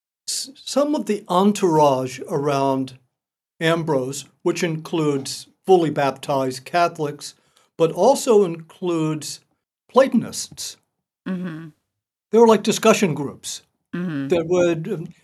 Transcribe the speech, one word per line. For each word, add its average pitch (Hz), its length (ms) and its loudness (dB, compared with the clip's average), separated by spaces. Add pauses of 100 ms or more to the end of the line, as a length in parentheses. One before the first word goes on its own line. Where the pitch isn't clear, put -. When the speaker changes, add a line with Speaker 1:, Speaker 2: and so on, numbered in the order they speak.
(280)
Speaker 1:
s-, - 280 -8
some 294 400 -2
of - 100 -4
the 202 240 -4
entourage 156 1000 2
around 139 720 -2 (640)
Ambrose, 156 640 -2 (160)
which 170 220 -2
includes 156 840 -4 (180)
fully 175 260 4
baptized 135 760 -2
Catholics, 160 680 -2 (420)
but 165 160 2
also 214 500 4
includes 165 960 -4 (500)
Platonists. - 840 0 (520)
Speaker 2:
Mm-hmm. 175 420 -10 (640)
Speaker 1:
They 208 60 4
were 233 100 8
like 214 160 4
discussion 208 500 2
groups - 480 -10 (300)
Speaker 2:
Mm-hmm. 160 360 -6
Speaker 1:
that 165 180 0
would, 175 420 0
um, 175 200 -8 (160)